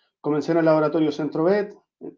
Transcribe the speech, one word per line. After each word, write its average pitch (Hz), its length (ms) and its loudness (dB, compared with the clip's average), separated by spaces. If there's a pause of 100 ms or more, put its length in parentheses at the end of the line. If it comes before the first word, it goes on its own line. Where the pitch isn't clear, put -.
(220)
comencé 151 300 -2
en 170 60 2
el 160 60 2
laboratorio 156 480 2
Centrovet, 170 640 -2 (420)